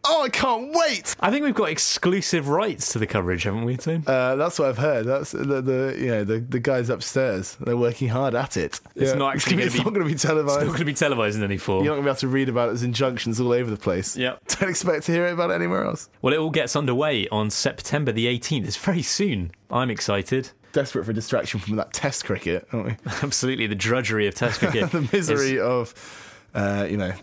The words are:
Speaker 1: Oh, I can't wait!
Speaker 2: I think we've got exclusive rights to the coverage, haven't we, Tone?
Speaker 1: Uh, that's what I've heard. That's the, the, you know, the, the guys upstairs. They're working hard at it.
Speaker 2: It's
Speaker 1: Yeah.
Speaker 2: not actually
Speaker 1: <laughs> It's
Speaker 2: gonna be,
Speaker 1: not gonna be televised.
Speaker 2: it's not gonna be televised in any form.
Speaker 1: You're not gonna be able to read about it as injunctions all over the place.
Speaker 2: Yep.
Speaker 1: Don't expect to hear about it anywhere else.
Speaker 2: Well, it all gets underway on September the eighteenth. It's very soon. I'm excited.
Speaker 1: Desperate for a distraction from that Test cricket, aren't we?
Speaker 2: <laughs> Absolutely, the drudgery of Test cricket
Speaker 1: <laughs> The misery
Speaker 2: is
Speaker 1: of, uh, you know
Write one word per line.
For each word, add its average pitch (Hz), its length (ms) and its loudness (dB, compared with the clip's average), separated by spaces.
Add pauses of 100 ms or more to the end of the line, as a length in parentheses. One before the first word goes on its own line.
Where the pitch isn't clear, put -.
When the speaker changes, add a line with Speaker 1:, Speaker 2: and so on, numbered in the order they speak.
Speaker 1:
Oh, 311 140 4
I 262 60 0
can't 254 440 0
wait! 302 460 0
Speaker 2:
I 185 120 4
think 294 120 0
we've 226 100 2
got 202 140 2
exclusive 165 800 0
rights 175 460 0
to 117 60 -2
the 107 80 2
coverage, 90 360 0
haven't 107 220 -2
we, 123 100 0
Tone? 160 320 -2
Speaker 1:
Uh, 131 300 2
that's 160 200 0
what 143 120 2
I've 117 80 -2
heard. 127 280 2
That's 139 280 -2
the, - 100 -4 (180)
the, 131 380 0
you 131 80 0
know, 110 160 0
the, 110 160 0
the 127 220 -4
guys 123 280 0
upstairs. 110 680 -2
They're 120 160 0
working 120 320 2
hard 123 260 0
at 127 220 -2
it. 78 240 -2 (160)
Speaker 2:
It's 135 160 2
Speaker 1:
Yeah. 131 60 2
Speaker 2:
not 139 180 0
actually 165 220 2
Speaker 1:
<laughs> - 60 2
It's 123 120 0
Speaker 2:
gonna - 80 0
be, 226 60 2
Speaker 1:
not 202 100 0
gonna 156 140 2
be 147 40 -2
televised. 147 440 2
Speaker 2:
it's 147 60 2
not 160 60 -2
gonna 160 120 -2
be 143 80 0
televised 117 440 2
in 107 60 0
any 98 140 0
form. 95 260 2
Speaker 1:
You're 147 80 2
not 147 60 0
gonna 139 80 -2
be 139 60 4
able 131 80 -2
to 135 100 -2
read 135 180 2
about 120 220 2
it 104 40 -2
as 120 100 -2
injunctions 120 580 0
all 120 100 4
over 123 180 2
the 107 60 -2
place. 95 400 -2
Speaker 2:
Yep. 127 320 -2
Speaker 1:
Don't 196 220 0
expect 170 380 0
to 170 40 2
hear 175 160 2
about 175 240 0
it 180 40 2
anywhere 175 280 0
else. - 240 -4 (140)
Speaker 2:
Well, 135 120 2
it 156 40 2
all 156 140 0
gets 147 260 0
underway 135 500 2
on 107 220 0
September 135 640 -2
the 113 140 0
eighteenth. 139 380 0
It's 101 120 -6
very 175 240 0
soon. 113 500 0 (180)
I'm 123 200 0
excited. 107 640 -2 (200)
Speaker 1:
Desperate 131 320 0
for 113 80 -4
a 104 40 -2
distraction 110 440 -2
from 104 180 -4
that - 140 -4
Test - 320 -4
cricket, 87 480 -2
aren't 113 140 -4
we? 113 160 -2
Speaker 2:
<laughs> - 40 -18 (180)
Absolutely, 127 440 0
the 104 80 -2
drudgery 107 520 0
of 95 80 -2
Test 117 240 0
cricket 151 320 2
Speaker 1:
<laughs> - 0 -
The 165 100 0 (100)
misery 147 440 2
Speaker 2:
is 110 60 2
Speaker 1:
of, 120 320 0 (640)
uh, 101 340 0
you 104 60 -2
know 92 160 -2 (120)